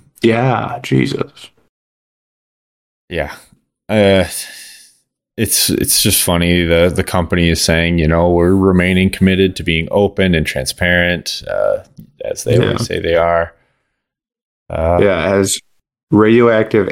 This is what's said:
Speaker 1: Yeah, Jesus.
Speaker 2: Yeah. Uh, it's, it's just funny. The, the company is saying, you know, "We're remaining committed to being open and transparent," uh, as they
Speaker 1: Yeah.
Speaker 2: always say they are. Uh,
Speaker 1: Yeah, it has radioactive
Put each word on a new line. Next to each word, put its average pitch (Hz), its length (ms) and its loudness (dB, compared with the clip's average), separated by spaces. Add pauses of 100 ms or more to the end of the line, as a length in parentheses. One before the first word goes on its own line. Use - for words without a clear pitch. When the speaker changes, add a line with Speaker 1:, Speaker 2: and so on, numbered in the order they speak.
(220)
Speaker 1:
Yeah, 120 600 0
Jesus. - 680 -4 (1600)
Speaker 2:
Yeah. 78 260 -8 (540)
Uh, 98 400 2 (1080)
it's, - 340 -2
it's - 320 -2
just - 200 0
funny. 87 420 2
The, 85 300 2
the 90 100 0
company 87 440 0
is 82 140 0
saying, 85 360 0
you 78 80 2
know, 82 240 2
"We're 87 240 2
remaining 92 560 2
committed 95 460 0
to - 60 -10
being 82 280 -2
open 98 440 0
and 80 120 0
transparent," 87 1000 -4
uh, 50 360 -4 (400)
as - 200 -6
they 117 140 0
Speaker 1:
Yeah. 120 80 2
Speaker 2:
always 107 200 -4
say 87 140 -6
they 85 160 0
are. 85 380 0 (1120)
Uh, 82 320 0
Speaker 1:
Yeah, 90 260 2
it - 40 0
has 98 280 0 (540)
radioactive 110 800 4